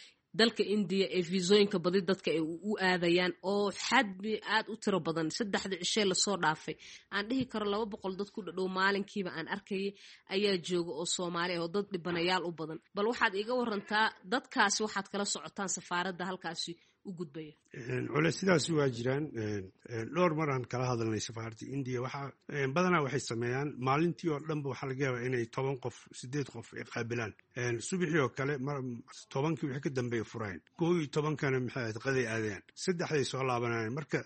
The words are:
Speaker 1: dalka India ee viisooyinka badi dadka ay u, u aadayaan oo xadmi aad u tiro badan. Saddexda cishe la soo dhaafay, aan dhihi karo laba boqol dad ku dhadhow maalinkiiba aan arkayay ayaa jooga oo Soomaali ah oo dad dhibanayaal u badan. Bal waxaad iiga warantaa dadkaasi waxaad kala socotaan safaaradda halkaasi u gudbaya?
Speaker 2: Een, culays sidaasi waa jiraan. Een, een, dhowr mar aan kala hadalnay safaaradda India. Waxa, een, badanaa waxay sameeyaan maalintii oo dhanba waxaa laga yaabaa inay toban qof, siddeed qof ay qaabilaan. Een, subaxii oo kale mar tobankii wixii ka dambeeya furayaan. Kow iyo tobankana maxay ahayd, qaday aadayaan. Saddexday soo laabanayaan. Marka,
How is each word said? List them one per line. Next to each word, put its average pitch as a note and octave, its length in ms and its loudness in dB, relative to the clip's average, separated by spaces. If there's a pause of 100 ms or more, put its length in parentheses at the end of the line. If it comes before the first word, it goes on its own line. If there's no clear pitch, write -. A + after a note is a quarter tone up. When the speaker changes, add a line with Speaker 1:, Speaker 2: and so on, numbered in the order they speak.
(340)
Speaker 1:
dalka A3 280 4
India F#3+ 460 2
ee F3+ 140 2
viisooyinka F#3+ 560 6
badi F3+ 240 4
dadka F3+ 280 2
ay D#3 80 4
u, D#3+ 220 0
u G#3 160 -2
aadayaan F3+ 640 4
oo G3+ 340 2
xadmi G#3+ 580 0 (140)
aad G#3 220 2
u A3 80 -6
tiro F#3+ 240 2
badan. D#3+ 300 0
Saddexda G3 480 -2
cishe F3+ 260 2
la F#3 100 4
soo G3 240 2
dhaafay, D#3+ 380 -2 (320)
aan G3+ 180 0
dhihi B3+ 220 0
karo G#3+ 180 -2
laba G#3 200 0
boqol G3 300 -6
dad G3+ 140 -6
ku - 120 -10
dhadhow F3+ 260 -4
maalinkiiba G3 640 0
aan D#3 160 -6
arkayay G3 420 -4 (380)
ayaa G3 340 2
jooga E3+ 300 -2
oo D#3+ 140 -4
Soomaali F3 480 -2
ah E3+ 80 -2
oo E3+ 60 -2
dad G3+ 200 -2
dhibanayaal F3 560 0
u F3 80 -4
badan. D#3+ 260 -8 (140)
Bal G3+ 140 0
waxaad A3+ 280 2
iiga G#3+ 200 -2
warantaa A3 520 2 (140)
dadkaasi G#3+ 640 2
waxaad G3+ 260 -2
kala G3+ 160 -2
socotaan F#3 440 -4
safaaradda F3+ 580 -2
halkaasi E3+ 460 -6 (260)
u G3 140 -12
gudbaya? D#3 420 -10 (140)
Speaker 2:
Een, B2 400 -4
culays D3+ 280 2
sidaasi F3+ 360 4
waa D3 160 4
jiraan. B2+ 420 0
Een, G#2 340 -4 (200)
een, A2+ 260 -6
dhowr E3+ 240 4
mar D3+ 160 0
aan B2+ 160 0
kala B2+ 180 -2
hadalnay A2+ 360 0
safaaradda A2+ 460 -8
India. B2+ 340 -4
Waxa, B2+ 220 -6 (240)
een, C#3 260 -2
badanaa F3+ 300 4
waxay C3 180 0
sameeyaan B2 560 -2
maalintii D3 540 2
oo C#3+ 80 0
dhanba D#3 300 -4
waxaa C3+ 200 -6
laga C3 160 -2
yaabaa B2 220 0
inay B2 200 0
toban C3+ 340 -2
qof, - 160 -6 (140)
siddeed C3 400 -6
qof A2+ 220 -12
ay A#2 120 -10
qaabilaan. A#2 480 -4 (200)
Een, B2 280 -2
subaxii E3+ 400 2
oo B2+ 80 4
kale C#3 300 -2
mar C#3 200 -2 (500)
tobankii D#3 400 0
wixii C3+ 140 -4
ka - 80 -2
dambeeya A#2+ 340 0
furayaan. G#2 360 -6 (140)
Kow E3+ 180 2
iyo D#3+ 160 2
tobankana D3 520 0
maxay B2+ 220 -2
ahayd, A2 160 -4
qaday C3 280 2
aadayaan. A2 360 -2 (100)
Saddexday D#3 520 0
soo C3 200 -2
laabanayaan. A#2+ 500 0
Marka, D3 320 -2